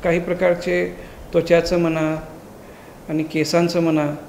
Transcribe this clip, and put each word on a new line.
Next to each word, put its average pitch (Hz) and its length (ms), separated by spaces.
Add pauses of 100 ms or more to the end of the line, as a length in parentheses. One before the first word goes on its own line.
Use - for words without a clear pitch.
काही 175 160
प्रकारचे 175 760 (340)
त्वचाचं 170 480
म्हणा 160 420 (880)
आणि 156 140
केसांचं 170 580
म्हणा 151 340 (140)